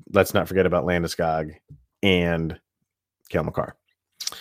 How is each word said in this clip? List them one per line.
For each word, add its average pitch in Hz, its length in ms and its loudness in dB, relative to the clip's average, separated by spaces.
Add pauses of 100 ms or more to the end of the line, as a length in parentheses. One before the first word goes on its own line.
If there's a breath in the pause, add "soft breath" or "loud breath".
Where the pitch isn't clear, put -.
(120)
let's 98 220 4
not 92 140 2
forget 92 180 2
about 85 200 0
Landeskog 80 680 -2 (480)
and 85 560 0 (680)
Cale 82 140 -2
Makar. - 320 -6 (640 loud breath)